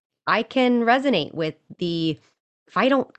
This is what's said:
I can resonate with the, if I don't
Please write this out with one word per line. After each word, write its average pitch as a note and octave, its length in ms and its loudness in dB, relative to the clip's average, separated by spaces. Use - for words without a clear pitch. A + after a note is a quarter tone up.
I G3 160 0
can B3 380 0
resonate A#3 520 0
with D#3 220 -6
the, E3 400 -2
if - 80 -10
I A#3+ 140 2
don't C4+ 300 0